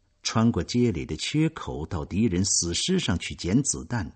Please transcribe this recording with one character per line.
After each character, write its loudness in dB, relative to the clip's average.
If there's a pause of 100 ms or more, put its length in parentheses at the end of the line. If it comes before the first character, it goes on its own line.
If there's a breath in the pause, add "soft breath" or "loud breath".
(220)
穿 4
过 0
街 2
里 -4
的 -6
缺 0
口， -8
到 -4
敌 0
人 2
死 0
尸 0
上 0
去 -8
捡 2
子 -4
弹， -4